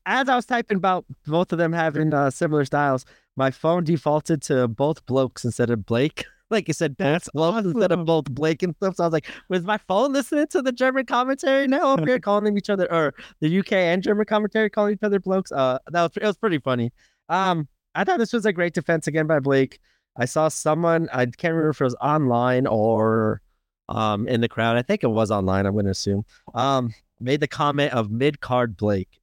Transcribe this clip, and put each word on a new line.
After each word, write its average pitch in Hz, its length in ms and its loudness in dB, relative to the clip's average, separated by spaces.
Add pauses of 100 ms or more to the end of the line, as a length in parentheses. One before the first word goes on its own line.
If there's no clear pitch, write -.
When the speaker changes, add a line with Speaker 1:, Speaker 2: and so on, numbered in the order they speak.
Speaker 1:
as 247 240 0
I 254 60 4
was 240 100 -2
typing 233 320 -2
about 185 260 0 (220)
both 165 260 0
of 165 60 -2
them 165 160 2
having, 160 400 0
uh, 139 160 2
similar 151 340 0
styles, 139 400 0 (320)
my 135 140 2
phone 170 340 0
defaulted 151 580 0
to 127 260 2
both 139 360 -2
blokes 131 400 -2
instead 120 260 0
of 110 160 -2
Blake. 127 440 -2
<laughs> - 40 -20 (160)
Like 214 160 0
you 160 60 -4
said, 147 240 -4
both - 80 -4
Speaker 2:
That's 151 300 0
Speaker 1:
blokes 180 320 0
instead 180 260 0
of 208 60 0
Speaker 2:
awesome. 165 80 -4
Speaker 1:
both 160 240 2
Blake 156 320 -2
and 180 140 -2
stuff. 190 200 -4
So 170 80 0
I - 20 2
was 160 60 0
like, 156 140 -2 (240)
"Was 180 140 -2
my 214 120 -2
phone 240 380 0
listening 294 320 0
to 339 160 -2
the 254 100 0
German 262 320 0
commentary 269 640 0
now?" 277 240 2
Up 160 160 2
here 254 100 2
Speaker 2:
<laughs> - 20 -2
Speaker 1:
calling 208 360 0
each 202 140 -4
other, 190 200 0
or 156 220 2 (300)
the 156 80 2
U 185 120 2
K 180 300 2
and 185 100 0
German 208 220 0
commentary 214 460 0
calling 208 240 0
each 196 80 -6
other 202 180 0
blokes. 190 320 -2
Uh, 131 260 0 (100)
that 170 160 0
was, 165 120 -2
it 202 60 -6
was 208 160 -2
pretty 196 180 0
funny. 120 340 -2 (380)
Um, 175 400 0 (260)
I 185 100 0
thought 359 140 0
this 226 140 -2
was 220 140 -2
a 208 80 2
great 175 180 -2
defense 165 340 -2
again 156 200 -2
by 151 140 2
Blake. 135 380 2 (380)
I 120 80 -2
saw 156 240 0
someone, 165 640 0
I 127 140 0
can't 165 260 -4
remember 160 160 2
if 151 140 -2
it - 20 2
was 123 160 0
online 127 680 2
or, 110 760 2 (480)
um, 110 360 -2
in 117 140 0
the 117 80 0
crowd. 117 300 0
I 123 40 0
think 202 220 -2
it 127 40 2
was 110 220 0
online, 98 360 0
I'm 98 100 0
gonna 101 140 0
assume. 101 340 -2 (300)
Um, 123 400 0 (260)
made 135 200 -2
the 147 60 -2
comment 143 460 0
of 110 180 -2
mid-card 127 640 0
Blake, 101 480 -2